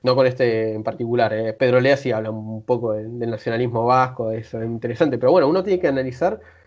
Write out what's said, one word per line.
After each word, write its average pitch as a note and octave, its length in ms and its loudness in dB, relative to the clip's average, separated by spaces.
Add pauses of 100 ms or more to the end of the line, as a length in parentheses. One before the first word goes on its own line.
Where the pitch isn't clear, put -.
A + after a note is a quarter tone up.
No B2+ 120 2
con C3 120 6
este A#2 480 0
en G#2+ 80 -6
particular, A#2 520 0
eh. A2 180 -2
Pedro B2+ 260 4
Lea C3+ 180 4
sí C3+ 140 -4
habla A2 200 -4
un A2 320 -10
poco A#2 320 -2
de, G#2+ 120 -6
del A#2+ 240 -6
nacionalismo A#2 540 -2
vasco, B2 460 2
eso A2 300 -8
es A2+ 60 -6
interesante, A#2 520 -2
pero B2 140 2
bueno, E3+ 140 6
uno F3+ 160 2
tiene F#3 160 0
que E3+ 100 0
analizar, C3+ 520 -2 (260)